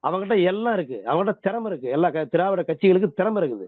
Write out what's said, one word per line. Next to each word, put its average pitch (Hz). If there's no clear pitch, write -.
அவங்ககிட்ட 190
எல்லாம் 214
இருக்கு, 131
அவங்ககிட்ட 175
திறமை 220
இருக்கு, 131
எல்லா 160
க-, 156
திராவிட 180
கட்சிகளுக்கு 185
திறமை 208
இருக்குது. 117